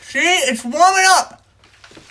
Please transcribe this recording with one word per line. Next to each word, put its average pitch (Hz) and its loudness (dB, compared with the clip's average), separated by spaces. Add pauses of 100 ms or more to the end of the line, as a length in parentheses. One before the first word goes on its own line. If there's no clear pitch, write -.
See? - -12
It's 294 -2
warming 359 2
up. - 0 (680)